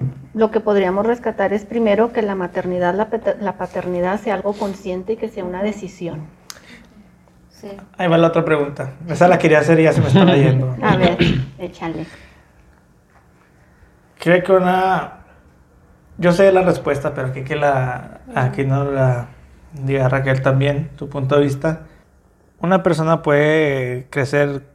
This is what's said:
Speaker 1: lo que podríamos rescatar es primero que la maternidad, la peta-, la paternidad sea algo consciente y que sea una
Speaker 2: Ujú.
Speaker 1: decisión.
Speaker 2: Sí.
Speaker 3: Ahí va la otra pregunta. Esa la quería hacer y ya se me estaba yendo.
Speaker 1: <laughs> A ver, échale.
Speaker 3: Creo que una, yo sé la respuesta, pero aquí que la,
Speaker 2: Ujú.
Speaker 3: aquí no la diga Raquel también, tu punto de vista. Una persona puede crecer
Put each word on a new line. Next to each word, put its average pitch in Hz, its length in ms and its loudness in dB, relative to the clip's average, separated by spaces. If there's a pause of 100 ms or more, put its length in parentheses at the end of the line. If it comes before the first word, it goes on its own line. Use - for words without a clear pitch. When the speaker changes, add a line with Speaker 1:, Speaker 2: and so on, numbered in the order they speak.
(340)
Speaker 1:
lo 214 180 2
que 220 80 0
podríamos 202 460 0
rescatar 220 480 -2
es 208 100 -4
primero 226 480 0
que 233 100 -4
la 202 140 -2
maternidad, 180 600 -2
la 214 140 -2
peta-, 202 300 -4
la 196 180 -6
paternidad 180 640 -4
sea - 140 -4
algo 190 200 -4
consciente 190 600 -6
y - 40 -8
que 220 120 -8
sea 202 160 -10
una 180 140 -8
Speaker 2:
Ujú. 202 80 -2
Speaker 1:
decisión. 175 580 -10 (1200)
Speaker 2:
Sí. - 200 -18 (280)
Speaker 3:
Ahí 185 120 -2
va 170 80 4
la 165 100 6
otra 165 160 0
pregunta. 143 500 -2 (140)
Esa 170 200 4
la 175 100 6
quería 156 220 4
hacer 160 200 4
y 160 40 6
ya 151 100 4
se - 80 2
me 147 60 2
estaba 170 280 6
yendo. - 440 2
Speaker 1:
<laughs> - 20 -10
A 208 160 2
ver, 175 200 2 (420)
échale. 165 460 -10 (2250)
Speaker 3:
Creo 175 240 2
que 196 100 0
una, 185 680 0 (960)
yo 175 140 2
sé 196 200 6
la 185 100 4
respuesta, 151 520 -2
pero 135 140 -6
aquí 131 160 -8
que 151 120 -6
la, 135 720 -2
Speaker 2:
Ujú. 247 120 -6
Speaker 3:
aquí 127 260 -2
no 135 200 0
la 131 420 0 (460)
diga 135 340 -2
Raquel 135 340 0
también, 139 540 0
tu 143 140 -12
punto 139 260 -2
de 143 80 6
vista. 143 380 -2 (800)
Una 180 220 2
persona 160 380 2
puede 143 880 0
crecer 143 540 -2 (120)